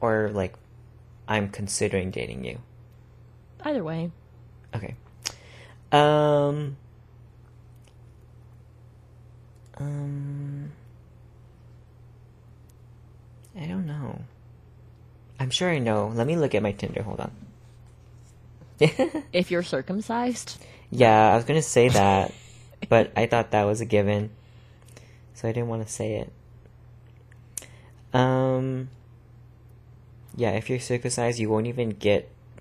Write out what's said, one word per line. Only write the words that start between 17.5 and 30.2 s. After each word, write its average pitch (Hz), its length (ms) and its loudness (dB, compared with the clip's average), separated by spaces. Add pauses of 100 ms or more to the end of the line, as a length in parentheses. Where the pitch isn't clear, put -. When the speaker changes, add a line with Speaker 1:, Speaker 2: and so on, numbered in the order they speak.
Speaker 1:
<laughs> 285 520 0
Speaker 2:
If 180 180 0
you're 175 120 0
circumcised? 226 920 -6 (340)
Speaker 1:
Yeah, 110 420 8
I 110 40 6
was 120 80 2
gonna 151 180 0
say 123 280 4
that, 98 420 4 (280)
Speaker 2:
<laughs> - 280 -18
Speaker 1:
but 113 280 6
I 113 100 2
thought 117 240 0
that 107 140 4
was 107 160 0
a 113 40 -4
given, 104 460 2 (1040)
so - 140 -6
I 113 40 -2
didn't 117 160 -2
wanna 113 200 -6
say 107 380 -6 (1900)
it. 131 40 0
Um, 131 720 0 (1500)